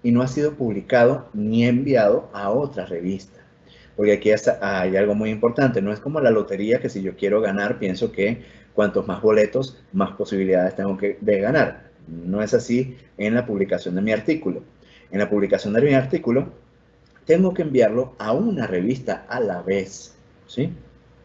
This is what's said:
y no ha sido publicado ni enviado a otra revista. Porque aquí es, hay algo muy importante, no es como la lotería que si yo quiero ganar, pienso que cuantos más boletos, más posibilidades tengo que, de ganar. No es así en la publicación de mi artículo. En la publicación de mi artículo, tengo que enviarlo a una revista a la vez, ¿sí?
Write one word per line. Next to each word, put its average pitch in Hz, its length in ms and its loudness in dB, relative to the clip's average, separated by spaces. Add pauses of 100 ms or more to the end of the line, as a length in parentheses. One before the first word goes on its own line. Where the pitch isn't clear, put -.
y 120 80 2
no 120 100 4
ha 127 60 0
sido 147 260 -2
publicado 120 800 2
ni 110 320 2
enviado 123 680 2
a 101 180 -6
otra 131 340 -2
revista. 92 540 -8 (560)
Porque 104 180 4
aquí 104 160 2
es, 107 180 2
hay 95 480 0
algo 104 200 2
muy 107 160 -2
importante, 117 500 0
no 101 100 -2
es 107 80 -6
como 151 220 -4
la 127 80 4
lotería 104 500 0
que - 80 -4
si 98 140 -6
yo 92 140 -6
quiero 101 260 0
ganar, 101 380 -2
pienso 95 320 -4
que 101 320 -2 (300)
cuantos 101 320 0
más 90 160 -6
boletos, 107 680 2
más 98 200 -2
posibilidades 95 640 0
tengo 98 220 -4
que, 101 220 -4
de 104 200 2
ganar. 110 500 0 (180)
No 85 340 -4
es 107 120 0
así 123 440 -2 (200)
en 107 160 -2
la 120 120 0
publicación 95 500 -2
de 95 60 -2
mi 107 100 0
artículo. 107 500 -2 (500)
En 95 80 -4
la 104 100 0
publicación 101 440 0
de 113 80 4
mi 143 120 4
artículo, 131 600 0 (720)
tengo 180 300 4
que 180 80 -2
enviarlo 123 560 2
a 107 140 -4
una 165 340 0
revista 98 600 -2
a 120 120 -6
la 92 240 -4
vez, 95 520 -4 (300)
¿sí? 156 260 -6 (540)